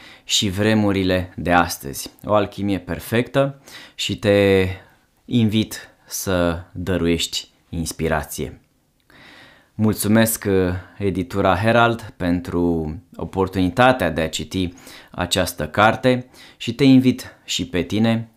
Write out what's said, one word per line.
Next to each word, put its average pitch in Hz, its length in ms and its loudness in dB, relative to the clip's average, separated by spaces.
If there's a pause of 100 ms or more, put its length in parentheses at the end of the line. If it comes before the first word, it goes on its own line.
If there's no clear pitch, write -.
(240)
și - 260 -2
vremurile 98 880 0
de 80 160 -2
astăzi. 82 600 -2 (140)
O 104 80 0
alchimie 101 460 -2
perfectă 123 800 -4 (360)
și - 220 -6
te 98 500 4 (580)
invit 110 640 0 (160)
să 87 680 -2
dăruiești 85 760 -2 (220)
inspirație. 78 920 -6 (1120)
Mulțumesc, 110 720 0 (500)
editura 95 580 0
Herald, 113 640 2
pentru 87 800 -2 (200)
oportunitatea 92 960 0
de 80 100 -4
a 80 80 -2
citi 87 440 -6 (380)
această 87 560 -4
carte 117 640 2 (280)
și 113 160 -8
te 143 100 0
invit 127 600 4
și - 240 -6
pe 90 140 -2
tine 113 560 0